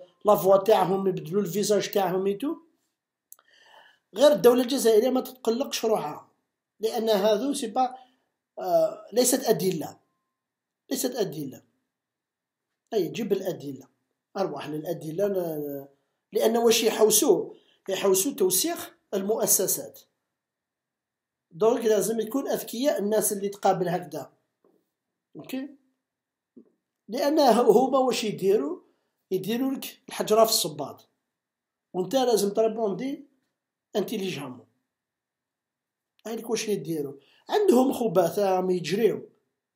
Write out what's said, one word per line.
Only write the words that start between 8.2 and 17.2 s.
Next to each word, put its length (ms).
آه، 540
ليست 360
أدلة، 500
ليست 260
أدلة. 480
أي 140
جيب 260
الأدلة، 540
أرواح 320
للأدلة، 580
ل-، 600
لأن 260
واش 260
يحوسوا؟ 720